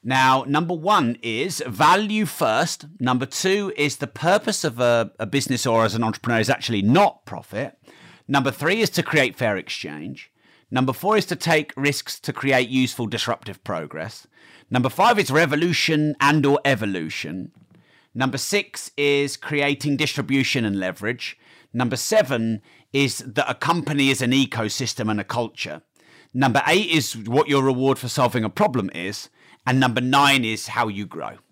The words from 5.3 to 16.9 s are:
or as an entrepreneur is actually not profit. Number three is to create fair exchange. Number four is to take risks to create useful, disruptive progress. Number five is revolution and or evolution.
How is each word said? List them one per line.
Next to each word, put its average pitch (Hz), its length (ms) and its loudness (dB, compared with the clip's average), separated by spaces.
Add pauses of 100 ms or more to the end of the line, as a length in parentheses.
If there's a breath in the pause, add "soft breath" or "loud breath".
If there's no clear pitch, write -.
or 113 180 4
as 110 100 0
an 113 80 0
entrepreneur 113 380 -2
is 107 80 0
actually 117 320 0
not 143 460 4
profit. - 500 -10 (500 loud breath)
Number 135 240 2
three 175 300 0
is 214 100 2
to 170 120 -2
create 131 340 2
fair 107 220 0
exchange. - 760 -12 (380 soft breath)
Number 127 220 0
four 202 260 0
is - 80 0
to 175 100 -6
take 156 400 0
risks 139 440 -2
to - 120 -6
create 127 380 0
useful, 127 360 0
disruptive 107 560 -6
progress. 80 640 -8 (440 soft breath)
Number 123 180 0
five 208 300 2
is 156 120 0
revolution 151 920 2
and 143 260 4
or 139 180 4
evolution. 95 880 -4 (600 soft breath)